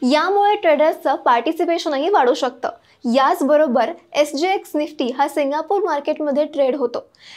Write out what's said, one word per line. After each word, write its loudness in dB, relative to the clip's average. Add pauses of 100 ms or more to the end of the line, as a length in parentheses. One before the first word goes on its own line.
यामुळे 2
ट्रेडर्सचं 2
पार्टिसिपेशनही 0
वाढू 2
शकतं. -6 (360)
याचबरोबर 2 (220)
एसजीएक्स -2
निफ्टी -4
हा -2
सिंगापूर -2
मार्केटमध्ये -2
ट्रेड -2
होतो. -6 (260)